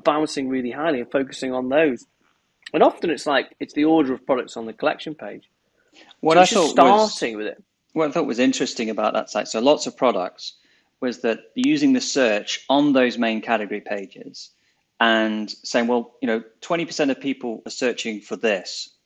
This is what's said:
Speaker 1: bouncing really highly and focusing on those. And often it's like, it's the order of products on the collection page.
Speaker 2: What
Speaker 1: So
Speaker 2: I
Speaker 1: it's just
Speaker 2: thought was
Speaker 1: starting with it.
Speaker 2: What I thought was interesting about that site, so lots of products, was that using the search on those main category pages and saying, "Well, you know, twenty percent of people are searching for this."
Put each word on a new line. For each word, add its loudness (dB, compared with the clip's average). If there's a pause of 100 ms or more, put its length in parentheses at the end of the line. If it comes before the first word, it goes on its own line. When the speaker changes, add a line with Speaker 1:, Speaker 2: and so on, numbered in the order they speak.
Speaker 1:
bouncing 0
really -4
highly -2
and -10
focusing -4
on -4
those. 2 (640)
And 2
often 2
it's -6
like, 0
it's -10
the 2
order 4
of -10
products -2
on -8
the -10
collection -4
page. -16 (680)
Speaker 2:
What 4
Speaker 1:
So 8
Speaker 2:
I 10
Speaker 1:
it's 4
just 2
Speaker 2:
thought 8
was 0
Speaker 1:
starting -4
with -6
it. -10 (300)
Speaker 2:
What 0
I -6
thought 0
was -2
interesting 0
about -2
that -4
site, -4
so -4
lots 2
of -10
products, -2 (460)
was -6
that -2 (140)
using 2
the 2
search 0
on 4
those 2
main -2
category -4
pages -12 (480)
and 0
saying, -2
"Well, -2
you -4
know, 0 (180)
twenty -4
percent -2
of -4
people -6
are -12
searching -4
for -10
this." -4 (160)